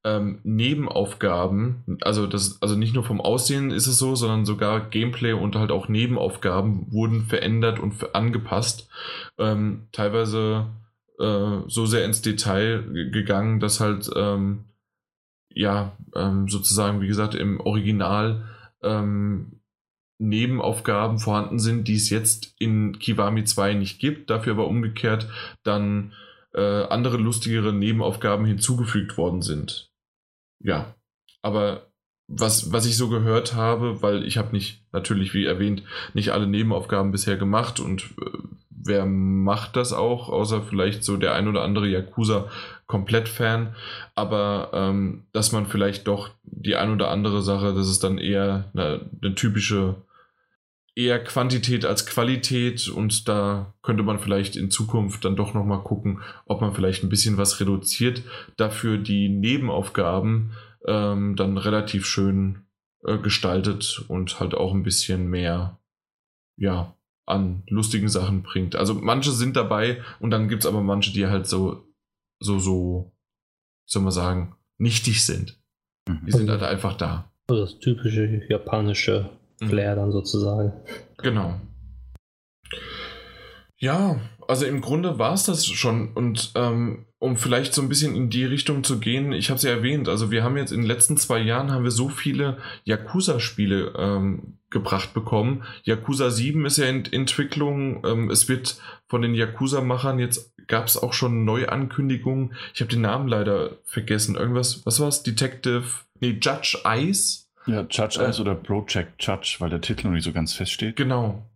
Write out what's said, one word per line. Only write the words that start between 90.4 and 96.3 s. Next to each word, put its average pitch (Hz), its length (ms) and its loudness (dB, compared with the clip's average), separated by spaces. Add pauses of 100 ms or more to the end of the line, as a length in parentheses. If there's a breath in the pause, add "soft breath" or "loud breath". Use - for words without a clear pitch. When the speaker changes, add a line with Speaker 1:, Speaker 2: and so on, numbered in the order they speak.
Speaker 1:
haben 135 100 2
jetzt 139 160 -2
in 113 80 0
den 113 80 2
letzten 120 300 2
zwei 113 220 2
Jahren 123 340 0
haben 123 100 0
wir 120 80 2
so 120 160 2
viele 139 520 -2 (260 loud breath)
Yakuza-Spiele, 107 1120 0
ähm, 98 600 -2 (100)
gebracht 98 440 -2
bekommen. 113 520 0 (180 loud breath)
Yakuza 123 460 0
sieben 143 360 0